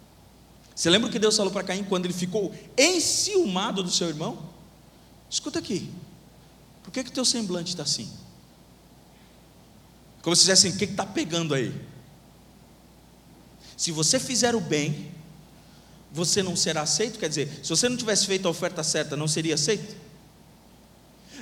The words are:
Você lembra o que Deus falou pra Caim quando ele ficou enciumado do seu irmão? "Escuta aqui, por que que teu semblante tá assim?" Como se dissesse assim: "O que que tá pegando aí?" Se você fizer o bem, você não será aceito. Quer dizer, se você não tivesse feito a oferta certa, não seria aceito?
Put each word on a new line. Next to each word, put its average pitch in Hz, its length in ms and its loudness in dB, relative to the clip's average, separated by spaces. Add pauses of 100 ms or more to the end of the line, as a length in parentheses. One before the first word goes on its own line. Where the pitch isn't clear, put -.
(760)
Você - 140 0
lembra 226 200 6
o 196 40 -6
que 240 60 -2
Deus 214 180 4
falou 190 160 0
pra 196 100 -2
Caim 190 220 -4
quando 180 220 0
ele 180 80 -4
ficou 185 400 -2 (240)
enciumado 262 1040 2
do 175 80 -4
seu 175 180 0
irmão? 160 300 -6 (880)
"Escuta - 300 -6
aqui, - 340 -4 (920)
por - 80 -20
que 254 140 -6
que - 80 -14
teu 262 120 -2
semblante 185 520 -2
tá 147 60 -8
assim?" - 280 -4 (2000)
Como 165 140 0
se - 60 8
dissesse 190 260 6
assim: 190 80 -2
"O - 20 -4
que 208 80 2
que - 80 -6
tá 202 100 0
pegando 170 500 -2
aí?" 127 200 0 (2000)
Se - 140 -2
você 156 300 4
fizer 240 340 2
o 220 60 2
bem, 151 520 -2 (1000)
você 170 320 2
não 185 120 -2
será 156 280 0
aceito. 214 360 0
Quer 165 100 -2
dizer, 143 340 -4
se - 60 -8
você 165 200 4
não 247 80 0
tivesse 214 300 2
feito 190 200 0
a 170 40 4
oferta 165 320 -4
certa, 151 340 -2
não 151 100 -2
seria 160 280 0
aceito? 202 420 0 (1500)